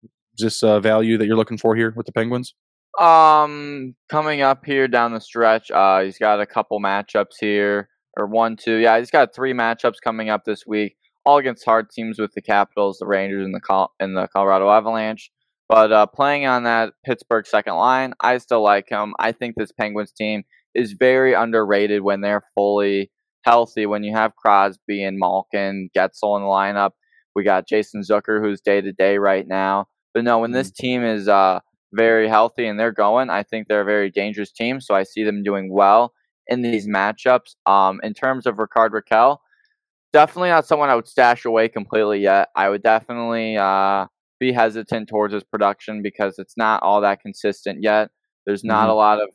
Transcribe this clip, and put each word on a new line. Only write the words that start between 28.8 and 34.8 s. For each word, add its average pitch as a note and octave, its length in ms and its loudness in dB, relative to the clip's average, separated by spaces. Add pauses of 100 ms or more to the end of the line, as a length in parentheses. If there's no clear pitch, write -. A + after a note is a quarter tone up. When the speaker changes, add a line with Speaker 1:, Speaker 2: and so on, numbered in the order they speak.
Speaker 2:
right G2 300 0
now. F#2+ 400 -2 (260)
But A#2 120 -2
no, A#2+ 140 2
when A#2 120 -4
this C3 180 -4
Speaker 1:
Mm-hmm. - 140 -18
Speaker 2:
team B2 200 -4
is, G#2+ 240 -4
uh, F#2+ 340 4 (340)
very A2+ 320 4
healthy A2+ 380 2
and G#2 140 -6
they're A2+ 120 -2
going, A2 380 0
I G2 140 -4
think A2 240 -10
they're G#2+ 140 0
a G2 40 -2
very G2+ 240 0
dangerous G2+ 420 -6
team. B2+ 300 -6